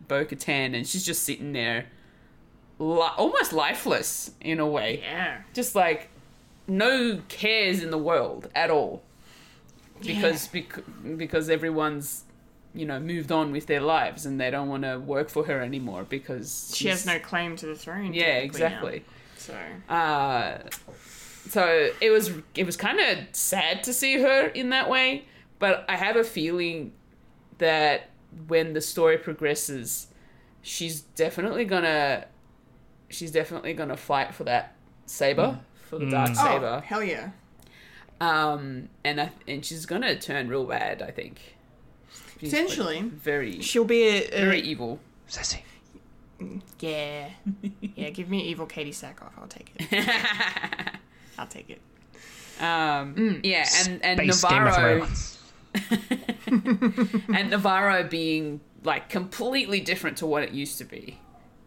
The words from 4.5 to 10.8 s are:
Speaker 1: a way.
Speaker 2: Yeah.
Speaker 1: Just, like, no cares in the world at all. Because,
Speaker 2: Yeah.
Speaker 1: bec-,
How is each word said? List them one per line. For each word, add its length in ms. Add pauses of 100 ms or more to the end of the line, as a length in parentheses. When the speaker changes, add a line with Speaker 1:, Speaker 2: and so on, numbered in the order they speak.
Speaker 1:
a 80
way. 340
Speaker 2:
Yeah. 380 (140)
Speaker 1:
Just, 200
like, 360 (580)
no 600
cares 540
in 100
the 60
world 560
at 160
all. 320 (1000)
Because, 520
Speaker 2:
Yeah. 80
Speaker 1:
bec-, 560